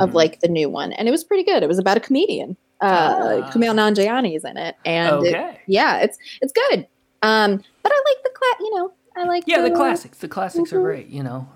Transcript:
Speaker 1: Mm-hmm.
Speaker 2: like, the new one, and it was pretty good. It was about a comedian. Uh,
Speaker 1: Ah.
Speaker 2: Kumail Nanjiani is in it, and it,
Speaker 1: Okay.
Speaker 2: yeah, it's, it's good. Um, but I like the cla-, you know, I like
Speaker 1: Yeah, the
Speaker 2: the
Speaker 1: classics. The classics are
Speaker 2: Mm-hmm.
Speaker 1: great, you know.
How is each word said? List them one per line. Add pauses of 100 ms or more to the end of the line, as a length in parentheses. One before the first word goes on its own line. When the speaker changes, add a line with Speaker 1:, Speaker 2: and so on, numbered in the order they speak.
Speaker 1:
Mm-hmm.
Speaker 2:
like,
the
new
one,
and
it
was
pretty
good.
It
was
about
a
comedian. (260)
Uh,
Speaker 1:
Ah.
Speaker 2:
Kumail
Nanjiani
is
in
it, (100)
and
it,
Speaker 1:
Okay.
Speaker 2:
yeah,
it's, (240)
it's
good. (340)
Um, (260)
but
I
like
the
cla-,
you
know, (260)
I
like
Speaker 1:
Yeah,
the
Speaker 2:
the
Speaker 1:
classics.
The
classics
are
Speaker 2:
Mm-hmm.
Speaker 1:
great,
you
know.